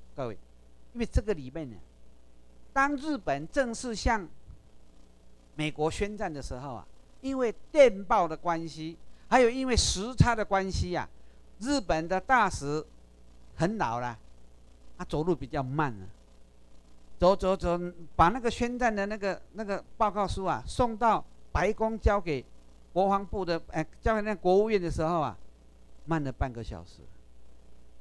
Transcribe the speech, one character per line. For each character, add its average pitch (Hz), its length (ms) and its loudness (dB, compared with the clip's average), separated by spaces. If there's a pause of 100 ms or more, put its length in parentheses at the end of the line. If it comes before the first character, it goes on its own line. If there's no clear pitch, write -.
(160)
各 131 120 -4
位， 104 100 -8 (560)
因 233 60 -8
为 226 60 0
这 - 160 2
个 208 140 0
里 131 160 -8
面 151 180 -8
呢， 101 80 -12 (960)
当 277 220 4
日 285 200 -2
本 214 340 -2
正 247 240 0
式 240 200 -6
向 208 340 0 (1300)
美 151 160 -2
国 151 200 0
宣 208 260 -4
战 190 160 -4
的 139 80 -8
时 127 140 -8
候 127 180 -8
啊， 101 140 -12 (340)
因 269 160 -4
为 240 160 0 (180)
电 226 340 8
报 185 220 4
的 156 80 -6
关 165 320 -2
系， 160 300 -10 (300)
还 240 120 6
有 247 80 8
因 262 200 0
为 240 100 2
时 233 380 0
差 240 200 6
的 214 80 -2
关 190 280 0
系 180 240 -2
啊， 123 120 -4 (520)
日 269 200 0
本 170 280 2
的 185 120 2
大 214 300 6
使 147 340 -2 (720)
很 196 220 2
老 120 220 0
了， 120 180 -4 (800)
他 180 80 -8
走 156 180 -2
路 170 120 2
比 135 100 -6
较 143 160 -2
慢 135 320 0
啊， 95 160 -12 (1120)
走 185 160 6
走 190 200 2
走， 175 240 0 (360)
把 170 140 8
那 247 100 0
个 233 100 -2
宣 240 300 -2
战 233 140 2
的 202 120 -2
那 214 100 -4
个， 196 240 -4 (140)
那 208 100 -8
个 196 220 -6 (100)
报 214 140 2
告 196 180 0
书 190 180 -4
啊， 131 200 0
送 233 320 0
到 220 260 4 (280)
白 180 200 4
宫 220 280 -2
交 208 200 4
给 156 240 -2 (480)
国 190 160 4
防 196 160 2
部 190 220 -4
的， 165 220 0
呃， 156 180 -2 (160)
交 226 140 2
给 214 60 0
那 214 120 -2
国 185 240 4
务 220 140 4
院 202 100 4
的 170 80 -2
时 160 140 -2
候 165 160 2
啊， 127 180 -2 (680)
慢 156 180 0
了 135 80 -2
半 135 200 -2
个 113 120 -10
小 90 200 -8
时。 - 180 -18 (1000)